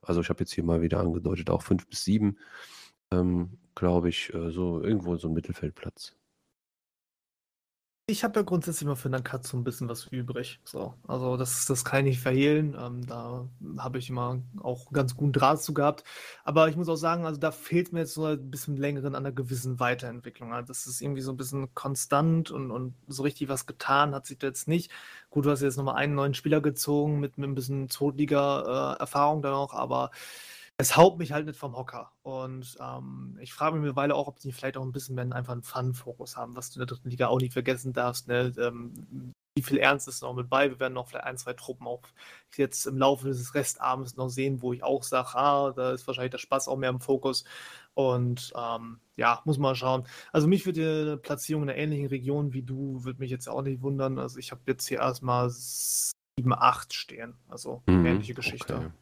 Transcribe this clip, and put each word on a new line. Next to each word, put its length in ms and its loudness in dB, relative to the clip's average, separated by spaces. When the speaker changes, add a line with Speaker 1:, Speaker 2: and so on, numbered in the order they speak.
Speaker 1:
Also 180 2
ich 80 -2
habe 120 -2
jetzt 120 -4
hier 120 -2
mal 180 4
wieder 180 2
angedeutet, 480 0
auch 140 2
fünf 260 0
bis 160 -8
sieben, 320 2
ähm, 480 2
glaube 360 4
ich, 240 -6
äh, 160 -4
so 320 -2
irgendwo 340 0
so 120 -4
ein 60 0
Mittelfeldplatz. 800 -6
Speaker 2:
Ich 180 -2
habe 160 2
ja 20 4
grundsätzlich 460 0
mal 80 0
für 120 -4
Nankatsu 480 -4
ein 60 0
bisschen 260 -4
was 180 -8
übrig. 580 -6
So, 300 -8
also 300 0
das, 300 0
das 180 0
kann 160 2
ich 160 4
nicht 40 -4
verhehlen. 560 4
Ähm, 300 -8
da 420 -8
habe 200 -6
ich 120 -8
immer 320 -2
auch 300 -6
ganz 260 2
guten 160 2
Draht 300 6
zu 120 -4
gehabt. 280 2
Aber 260 6
ich 60 0
muss 140 -2
auch 80 2
sagen, 280 0
also 140 -2
da 140 0
fehlt 400 0
mir 80 -2
jetzt 140 -4
so 100 -2
ein 260 -2
bisschen 260 -6
längeren 380 -2
an 100 -4
einer 100 -4
gewissen 440 -4
Weiterentwicklung. 760 -2
Also 140 -6
das 220 -10
ist 120 -6
irgendwie 220 -4
so 80 -6
ein 60 -6
bisschen 380 -6
konstant 760 0
und, 220 -6
und 240 -6
so 160 -8
richtig 260 -2
was 180 -4
getan 460 2
hat 140 -8
sich 120 -12
da 100 -2
jetzt 180 -6
nicht. 240 2
Gut, 160 2
du 40 6
hast 120 2
jetzt 140 2
nochmal 180 0
einen 220 2
neuen 180 2
Spieler 260 4
gezogen 600 2
mit, 180 -4
mit 100 -4
ein 60 -2
bisschen 360 -2
Zweitliga, 1040 2
äh, 40 -12
Erfahrung 420 2
dann 140 0
auch, 180 -2
aber 380 -2
es 200 2
haut 220 12
mich 140 -4
halt 120 -2
nicht 140 -8
vom 180 -8
Hocker. 340 -10
Und, 580 -10
ähm, 580 -12
ich 140 -16
frage 240 0
mich 60 0
mittlerweile 320 2
auch, 140 0
ob 120 -16
die 100 -10
vielleicht 280 -6
auch 40 -6
ein 100 -6
bisschen 220 -8
mehr 160 -4
einfach 220 -6
einen 100 -8
Fun-Fokus 760 -6
haben, 180 -8
was 140 -10
du 100 -10
in 60 -2
der 100 -10
dritten 140 -10
Liga 160 2
auch 120 4
nicht 140 0
vergessen 400 -2
darfst, 360 -2
ne? 280 2
Ähm, 800 -6
wie 40 0
viel 140 2
Ernst 320 6
ist 140 -10
noch 100 -6
mit 160 -4
bei? 220 4
Wir 100 -8
werden 140 -2
noch 140 -8
vielleicht 180 -8
ein, 100 -8
zwei 160 -8
Truppen 340 -10
auch 140 -6
jetzt 300 0
im 100 -4
Laufe 320 6
des 260 -4
Restabends 640 -2
noch 140 -2
sehen, 320 0
wo 100 0
ich 100 -6
auch 200 0
sag, 320 -2
ah, 380 4
da 200 -2
ist 140 -6
wahrscheinlich 240 -4
der 80 -8
Spaß 280 0
auch 120 -2
mehr 100 0
im 120 0
Fokus. 440 0
Und, 640 2
ähm, 440 -6
ja, 280 4
muss 140 2
man 180 4
schauen. 280 2
Also 160 6
mich 160 6
würde 380 0
eine 160 -2
Platzierung 460 -2
in 40 -2
einer 100 -4
ähnlichen 280 -2
Region 480 -2
wie 80 -4
du, 420 -6
würde 140 -6
mich 120 -6
jetzt 200 -6
auch 100 -2
nicht 220 -4
wundern. 360 0
Also 200 -6
ich 120 -12
hab 160 -12
jetzt 220 -2
hier 120 -2
erstmal 500 2
sieben, 1040 -2
acht 400 4
stehen. 400 -10
Also 380 -10
Speaker 1:
Mhm, 200 8
Speaker 2:
ähnliche 260 2
Geschichte. 440 -6
Speaker 1:
okay. 140 -6